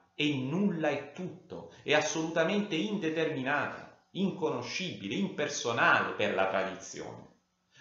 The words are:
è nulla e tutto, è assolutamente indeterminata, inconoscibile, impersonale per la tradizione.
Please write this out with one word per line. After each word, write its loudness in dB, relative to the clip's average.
è 0
nulla 2
e -2
tutto, -10
è 2
assolutamente 2
indeterminata, -2
inconoscibile, -2
impersonale 2
per 0
la 4
tradizione. -4